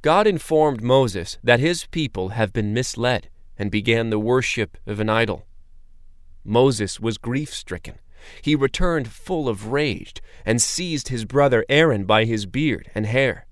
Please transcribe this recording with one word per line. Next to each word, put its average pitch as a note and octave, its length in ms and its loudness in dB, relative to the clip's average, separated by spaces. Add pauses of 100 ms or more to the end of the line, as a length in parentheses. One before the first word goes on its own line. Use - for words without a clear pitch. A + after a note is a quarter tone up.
God F#3 260 4
informed D#3 560 2
Moses A#2+ 640 2
that A#2+ 160 4
his E3 240 -2
people G#2+ 460 -6
have G#2+ 240 -2
been G#2+ 180 -2
misled A#2+ 560 -2 (300)
and G#2 120 -4
began A2+ 380 2
the G#2+ 100 0
worship A#2+ 680 -2
of G#2 140 -6
an G#2+ 100 0
idol. A2 360 0 (960)
Moses A2 540 2
was A2 200 -4
grief-stricken. - 800 -8 (420)
He D3 140 0
returned D3 540 0
full D#3 400 -6
of G#2+ 240 -4
rage C#3 500 -4 (220)
and A2+ 180 0
seized E3 460 -4
his A#2 160 -4
brother B2+ 440 2
Aaron C#3 360 2
by G#2+ 200 4
his A2 220 -2
beard C3 480 -2
and G#2+ 100 -2
hair. B2 480 -2